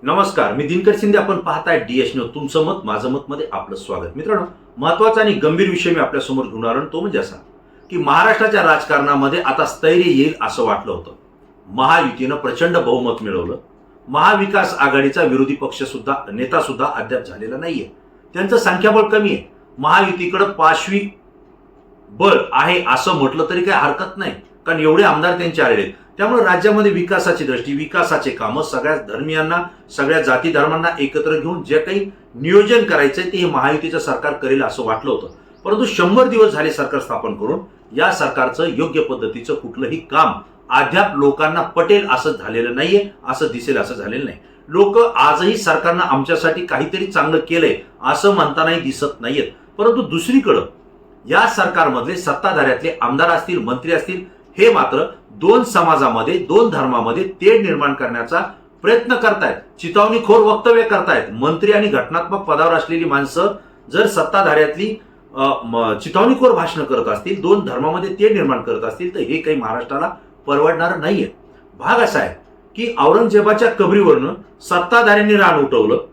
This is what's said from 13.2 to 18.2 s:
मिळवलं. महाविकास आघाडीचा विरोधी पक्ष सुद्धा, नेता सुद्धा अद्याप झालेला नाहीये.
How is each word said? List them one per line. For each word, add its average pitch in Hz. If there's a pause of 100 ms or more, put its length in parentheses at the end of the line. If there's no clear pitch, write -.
मिळवलं. 92 (500)
महाविकास 196
आघाडीचा 139
विरोधी 135
पक्ष -
सुद्धा, 131 (160)
नेता 131
सुद्धा 139
अद्याप 123
झालेला 113
नाहीये. 160 (460)